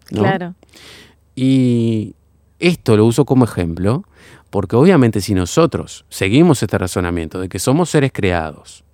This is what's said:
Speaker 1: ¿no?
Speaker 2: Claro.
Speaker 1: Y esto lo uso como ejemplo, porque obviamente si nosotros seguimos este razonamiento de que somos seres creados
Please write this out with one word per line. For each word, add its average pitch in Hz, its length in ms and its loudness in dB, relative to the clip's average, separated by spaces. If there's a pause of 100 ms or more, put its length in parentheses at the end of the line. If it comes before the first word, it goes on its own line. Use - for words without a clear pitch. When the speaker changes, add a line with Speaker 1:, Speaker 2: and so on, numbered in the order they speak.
(120)
Speaker 1:
¿no? 107 100 -2
Speaker 2:
Claro. 180 340 -2 (800)
Speaker 1:
Y 120 800 0 (440)
esto 160 380 2
lo 107 80 6
uso 117 200 2
como 127 200 2
ejemplo, 92 580 -4 (460)
porque 98 260 -4
obviamente 127 460 4
si 104 120 -2
nosotros 92 760 -2
seguimos 131 540 2
este 104 140 -2
razonamiento 90 640 -4
de 92 100 -8
que 98 100 -10
somos 156 300 0
seres 139 240 0
creados 85 720 -4 (100)